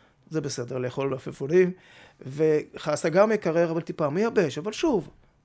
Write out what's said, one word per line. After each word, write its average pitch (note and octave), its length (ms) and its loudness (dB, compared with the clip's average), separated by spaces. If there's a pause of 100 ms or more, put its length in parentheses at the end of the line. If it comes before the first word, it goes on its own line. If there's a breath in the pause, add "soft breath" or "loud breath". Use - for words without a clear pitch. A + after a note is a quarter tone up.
(300 soft breath)
זה D#3 100 -2
בסדר B2+ 380 -6
לאכול B2+ 300 -4
מלפפונים, D3 640 0 (560 loud breath)
וחסה D3+ 840 0
גם F#3+ 220 6
מקרר, E3+ 400 2
אבל E3 100 0
טיפה E3 300 -4
מייבש. F#3 480 0
אבל F#3+ 140 -8
שוב, A3 360 0 (360)